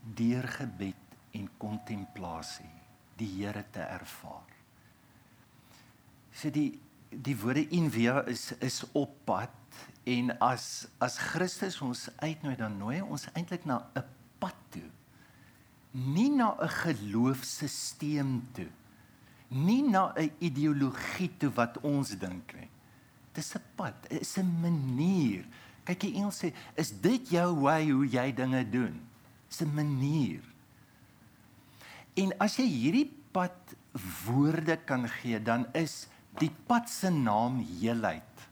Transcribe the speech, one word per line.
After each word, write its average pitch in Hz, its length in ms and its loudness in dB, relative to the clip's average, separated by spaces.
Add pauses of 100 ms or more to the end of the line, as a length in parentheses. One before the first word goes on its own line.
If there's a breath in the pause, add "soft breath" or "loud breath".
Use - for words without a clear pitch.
(140)
deur 120 340 0
gebed 98 480 -6 (360)
en 98 260 -8
kontemplasie 98 1120 -8 (460)
die 98 280 -6
Here 101 280 -6
te 104 80 -10
ervaar. - 680 -12 (1900 loud breath)
So - 200 -4
die, 147 280 0 (300)
die 139 260 -4
woorde 127 340 2
Envia 135 520 4
is, - 380 -6
is - 340 -4
op - 320 -2
pad 107 240 0 (540)
en 123 360 0
as, - 480 0 (120)
as 127 180 0
Christus 180 640 -4
ons 123 280 -6 (120)
uitnooi, 151 340 -4
dan 107 220 -4
nooi 113 220 -4
hy - 20 -4
ons 147 320 -8
eintlik 170 320 -6
na 127 160 0 (140)
'n - 80 -4 (360)
pad 190 160 -6 (140)
toe. 80 220 -14 (1000 loud breath)
Nie 143 380 2
na 254 240 4
'n - 160 -2
geloofssisteem 131 1800 0
toe. 85 160 -8 (800 loud breath)
Nie 180 320 4
na 190 340 4
'n 156 240 0
ideologie 147 1000 0
toe 143 120 2
wat 117 320 0
ons 143 280 0
dink 92 440 -8
nie. - 160 -16 (640 soft breath)
Dis - 220 -8
'n 208 60 -6 (140)
pad, 156 360 -6
is - 260 -4
'n 175 240 2
manier. 143 840 2 (380 loud breath)
Kyk, 180 160 -4
die 202 140 -2
Engels 202 300 -4
sê, 170 100 0 (220 loud breath)
"Is 160 160 -2 (100)
dit 233 280 4
jou 175 320 4
way 156 280 6
hoe 139 180 4
jy 123 240 2
dinge 127 380 0
doen?" 98 380 0 (400)
Dis - 140 -8
'n 151 120 0
manier. 143 680 0 (1700 loud breath)
En 190 240 4
as 208 180 2
jy 262 80 4
hierdie 175 480 4 (180)
pad - 440 -2 (500)
woorde 156 500 4
kan 131 320 -2
gee, 113 320 -2
dan 117 340 2
is - 340 -2 (320 loud breath)
die 160 120 2 (160)
pad 233 220 2
se - 200 -2
naam 123 500 2
heelheid. 98 920 0